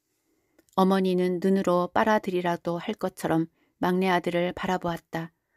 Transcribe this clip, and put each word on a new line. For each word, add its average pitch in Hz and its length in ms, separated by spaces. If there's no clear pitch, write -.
어머니는 185 640
눈으로 185 500
빨아들이라도 180 840
할 196 160
것처럼 165 540
막내 185 300
아들을 175 440
바라보았다. 165 800